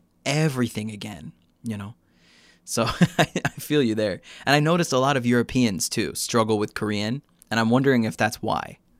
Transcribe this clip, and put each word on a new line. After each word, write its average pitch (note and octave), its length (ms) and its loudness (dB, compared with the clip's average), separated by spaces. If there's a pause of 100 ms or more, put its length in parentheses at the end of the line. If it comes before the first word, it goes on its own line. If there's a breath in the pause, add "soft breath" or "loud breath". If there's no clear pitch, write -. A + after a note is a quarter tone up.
(260)
everything B2+ 640 0
again?" G2+ 400 -12 (320)
You A2+ 140 -6
know? G2+ 180 -10 (720 soft breath)
So - 200 -2
<laughs> - 320 2
I, F3+ 100 4 (180)
I - 60 -4
feel - 300 0
you A2 140 2
there. G#2 240 -2 (260 loud breath)
And C3+ 100 2
I D3 40 4
noticed E3 340 2
a B2+ 60 2
lot C3+ 180 2
of A#2+ 80 -2
Europeans, A#2+ 600 2
too, F#2+ 280 -4
struggle A2 440 0
with G#2 140 -4
Korean. G#2+ 480 -4 (280)
And A2+ 100 0
I'm A2+ 100 2
wondering B2+ 340 4
if A2 140 -4
that's A2 240 0
why. - 380 -4 (200)